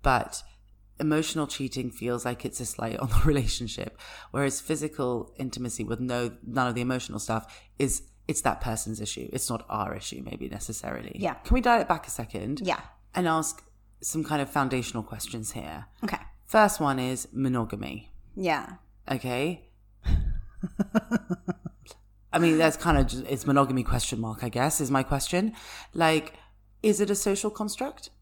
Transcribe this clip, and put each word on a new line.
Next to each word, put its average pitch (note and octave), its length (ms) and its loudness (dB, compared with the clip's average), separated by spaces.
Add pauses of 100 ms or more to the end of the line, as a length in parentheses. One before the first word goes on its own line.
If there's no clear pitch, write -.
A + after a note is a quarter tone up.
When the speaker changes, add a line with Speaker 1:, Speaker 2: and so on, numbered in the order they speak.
Speaker 1:
but B2 400 0 (560)
emotional D#3 480 0
cheating B2+ 460 -6
feels A#2+ 320 -4
like A#2+ 200 -4
it's - 140 -6
a B2 80 -6
slight - 320 -6
on B2+ 100 -4
the G#2+ 120 8
<laughs> - 40 8
relationship, A#2+ 760 0 (320)
whereas C#3 280 -2
physical C#3+ 800 -4
intimacy B2 460 -6
with A2+ 160 -4
no, B2 320 -2 (120)
none B2 220 0
of A#2+ 80 0
the B2 60 -2
emotional B2 400 -4
stuff A2+ 260 -2 (320)
is, - 240 0 (240)
it's - 140 -2
that - 200 0
person's A2 400 -4
issue. - 320 -8
It's - 160 -4
not A#2 200 -4
our G#2 260 -4
issue, - 340 -10
maybe - 200 -8
necessarily. - 680 -8
Speaker 2:
Yeah. F3+ 200 -4
Speaker 1:
Can - 200 2
we C4 60 6
dial A#3 220 6
it - 40 -2
back - 220 0
a - 20 -12
second? A2+ 540 -6
Speaker 2:
Yeah. F3+ 160 0 (340)
Speaker 1:
And F3+ 140 2
ask D#3+ 340 0 (400)
some D#3 220 -2
kind D3 180 0
of C3+ 80 -4
foundational B2 540 0
questions A2 480 -8
here. D#2 340 -10 (160)
Speaker 2:
Okay. G#3+ 160 -2 (280)
Speaker 1:
First G#3+ 340 6
one C#3 180 2
is B2+ 340 -4
monogamy. A#2 760 -2 (240)
Speaker 2:
Yeah. F3 440 -2 (300)
Speaker 1:
Okay. C3 600 -2 (360)
Speaker 2:
<laughs> - 60 2 (2250)
Speaker 1:
I D#3+ 60 2
mean, D#3+ 200 6
that's D#3+ 180 6
kind D#3+ 220 4
of B2+ 80 6
just, B2 200 -4
it's C3+ 200 0
monogamy C3+ 360 6
question A#2 380 2
mark, A2+ 240 -4
I A#2+ 40 0
guess, C3 320 2
is C3 100 0
my C3+ 120 6
question. F3+ 520 0 (400)
Like, D#3+ 400 4 (480)
is G#3 180 4
it G3+ 100 4
a G3+ 40 4
social G3+ 360 0
construct? G#3+ 600 -6 (120)